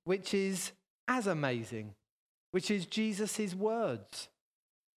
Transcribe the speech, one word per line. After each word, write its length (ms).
which 300
is 380
as 180
amazing, 720
which 200
is 140
Jesus' 720
words. 760